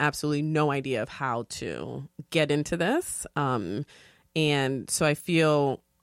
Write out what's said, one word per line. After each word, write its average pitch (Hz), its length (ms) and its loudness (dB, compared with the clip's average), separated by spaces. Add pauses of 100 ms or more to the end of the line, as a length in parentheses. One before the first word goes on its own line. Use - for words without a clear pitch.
absolutely 147 420 0
no 151 280 2
idea 135 320 0
of 120 60 -4
how 120 360 -4 (160)
to 120 460 -6 (240)
get 151 200 2
into 147 260 0
this. 220 500 -2 (100)
Um, 123 500 0 (500)
and 139 540 0
so - 160 0
I 151 80 4
feel 151 680 2 (200)